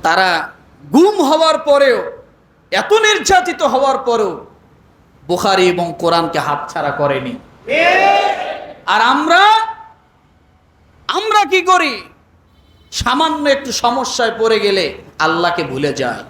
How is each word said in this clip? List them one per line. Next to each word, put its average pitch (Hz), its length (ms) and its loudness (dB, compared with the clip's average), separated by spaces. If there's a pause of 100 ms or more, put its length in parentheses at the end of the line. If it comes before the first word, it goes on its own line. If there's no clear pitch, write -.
তারা 170 460 0 (440)
গুম 381 280 4
হওয়ার 311 360 2
পরেও, 277 540 2 (600)
এত 202 220 0
নির্যাতিত 381 680 2
হওয়ার 269 360 0
পরেও 214 480 -2 (840)
বুখারী 185 420 2
এবং 175 300 -4
কোরআনকে 165 400 0
হাতছাড়া 147 520 -6
করেনি। 135 400 -2 (1500)
আর 208 160 2
আমরা, 311 420 2 (1600)
আমরা 415 420 0
কি 370 120 2
করি? 339 400 0 (920)
সামান্য 302 580 -2
একটু 277 220 -2
সমস্যায় 240 680 -2
পড়ে 220 200 2
গেলে 196 380 -2 (220)
আল্লাহকে 170 440 0
ভুলে 139 300 -4
যায়। 120 360 -6